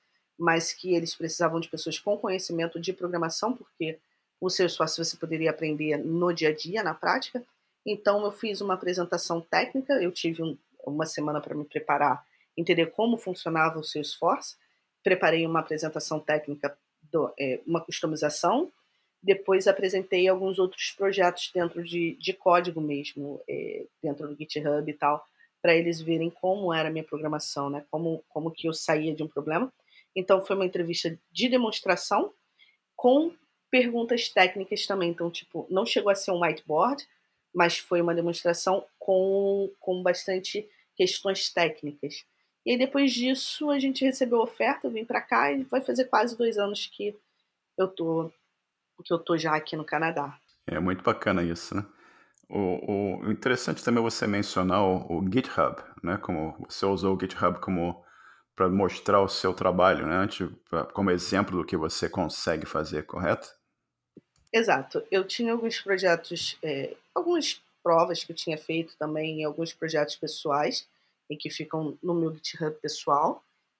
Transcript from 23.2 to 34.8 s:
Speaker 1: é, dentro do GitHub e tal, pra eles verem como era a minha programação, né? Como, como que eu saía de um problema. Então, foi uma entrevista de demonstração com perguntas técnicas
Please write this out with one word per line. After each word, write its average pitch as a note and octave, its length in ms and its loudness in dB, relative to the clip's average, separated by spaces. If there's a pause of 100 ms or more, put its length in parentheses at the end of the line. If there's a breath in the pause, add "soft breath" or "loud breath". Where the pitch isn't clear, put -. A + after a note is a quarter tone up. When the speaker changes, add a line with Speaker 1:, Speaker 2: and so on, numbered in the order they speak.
Speaker 1:
é, - 380 -8 (160)
dentro D3 260 -4
do D3 80 -12
GitHub D3+ 540 -2
e - 20 -4
tal, D3 320 0 (380 soft breath)
pra F3 120 8
eles E3+ 260 2
verem E3 280 0
como F#3 460 0
era D#3+ 140 2
a D#3+ 40 -2
minha D#3+ 120 -4
programação, D3+ 680 -4
né? C#3+ 200 -6
Como, D#3+ 380 -4
como D#3+ 220 -4
que E3 180 -6
eu D#3+ 60 -2
saía D#3 400 0
de D#3 80 -6
um D#3 60 -4
problema. D#3 440 -2 (420 soft breath)
Então, F#3+ 300 4
foi G3 100 -2
uma F#3+ 120 2
entrevista E3+ 520 -2 (140)
de G3 160 0
demonstração A3+ 840 0 (640 soft breath)
com D4 380 4 (380)
perguntas A#3+ 580 2
técnicas F#3+ 580 2